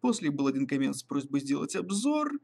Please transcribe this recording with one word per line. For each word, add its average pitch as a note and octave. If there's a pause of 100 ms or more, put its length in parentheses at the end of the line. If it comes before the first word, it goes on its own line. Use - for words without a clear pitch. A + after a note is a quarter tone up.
После A3+
был C#3
один C3+
коммент C3+
с -
просьбой C#3+
сделать C#3+
обзор, C#4+